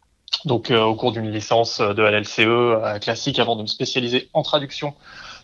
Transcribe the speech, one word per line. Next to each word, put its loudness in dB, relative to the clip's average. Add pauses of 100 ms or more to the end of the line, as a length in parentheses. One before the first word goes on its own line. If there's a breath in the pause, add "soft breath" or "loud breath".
(440)
Donc, 0
euh, 6
au 2
cours -2
d'une -4
licence 0
de 2
la 6
L 0
C 0
E, 4
euh, 2
classique -4
avant 2
de -6
me -10
spécialiser -4
en 0
traduction -4 (500 loud breath)